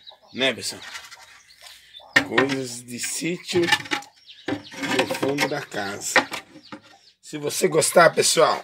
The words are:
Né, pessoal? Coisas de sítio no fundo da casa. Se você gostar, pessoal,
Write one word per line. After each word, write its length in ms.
Né, 200
pessoal? 280
Coisas 560
de 160
sítio 600
no 1500
fundo 320
da 140
casa. 520
Se 160
você 300
gostar, 440
pessoal, 520